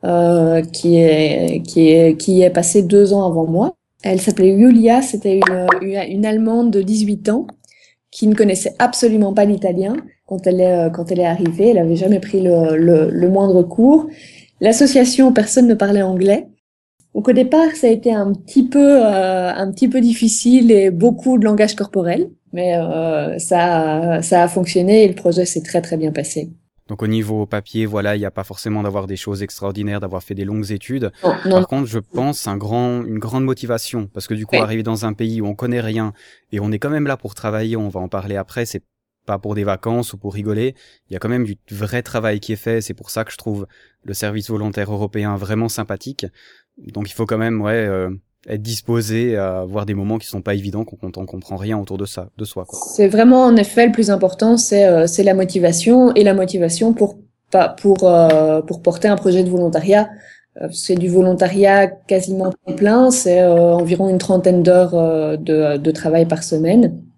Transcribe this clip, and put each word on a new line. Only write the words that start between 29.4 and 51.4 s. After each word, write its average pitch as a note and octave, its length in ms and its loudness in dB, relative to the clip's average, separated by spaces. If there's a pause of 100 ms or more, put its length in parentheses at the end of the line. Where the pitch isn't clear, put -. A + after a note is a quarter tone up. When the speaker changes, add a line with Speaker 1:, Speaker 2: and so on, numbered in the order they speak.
Speaker 2:
extraordinaires, G2+ 580 -8
d'avoir F#2 220 -10
fait - 140 -14
des G2 100 -8
longues G#2 260 -6
études. A2+ 400 -8 (120)
Speaker 1:
Non, F3+ 100 0 (120)
non. F#3+ 60 -2
Speaker 2:
Par F#3 160 2
contre, C3+ 200 -6
je A2 120 -6
pense B2 480 -8
un G2+ 100 -6
grand, A#2+ 460 -4
une A2 160 -8
grande A#2 240 -6
motivation, A#2 680 -6
parce - 140 -12
que A2+ 80 -6
du G#2+ 100 -8
coup, - 100 -6
Speaker 1:
Ouais. - 60 0
Speaker 2:
arriver A2 220 -4
dans A2+ 220 -6
un A2 80 -6
pays A2+ 280 -6
où G#2 60 -4
on G2+ 80 -8
connaît A#2+ 260 -6
rien A2 320 -6 (380)
et G#2 80 -6
on G#2 120 -4
est G#2+ 80 -6
quand C#3+ 120 -6
même D3 160 -4
là C3+ 100 -4
pour - 160 -14
travailler, A2 420 -6
on G#2+ 140 -6
va F#2 120 -10
en F#2 60 -10
parler G2 280 -8
après, G2 300 -8
c'est - 180 -12 (420)
pas G2+ 140 -6
pour G#2 160 -8
des G#2 80 -6
vacances A2+ 500 -6
ou G2 40 -18
pour G2 160 -12
rigoler. G#2+ 400 -4 (360)
Il - 40 -14
y - 20 -12
a F#2 40 -10
quand A2+ 100 -6
même B2 160 -2
du G2+ 120 -10 (140)
vrai G#2+ 300 -8
travail A2 380 -6
qui A2 140 -10
est - 20 -6
fait. A2+ 260 -4
C'est G2+ 140 -12
pour - 160 -20
ça A2+ 120 -6
que - 80 -12
je - 60 -20
trouve G2+ 300 -10 (360)
le G2+ 100 -12
service G#2 360 -8
volontaire G#2 420 -6
européen G#2 440 -6
vraiment G#2+ 340 -4
sympathique. A2 560 -10 (680)
Donc G#2 160 -10
il - 40 -18
faut A2+ 140 -6
quand A2+ 100 -4
même, A2 240 -4
ouais, G#2 120 -4
euh, F#2+ 360 -4 (380)
être G#2+ 140 -10
disposé A2+ 720 -4
à F#2+ 240 -4
avoir G2 260 -8
des G2+ 80 -6
moments G2+ 240 -4
qui G#2+ 80 -10
sont G2 160 -12
pas G2+ 140 -4
évidents, G2+ 300 -6
qu'on, F#2+ 260 -16
qu'on F#2 140 -12
comprend F#2+ 320 -14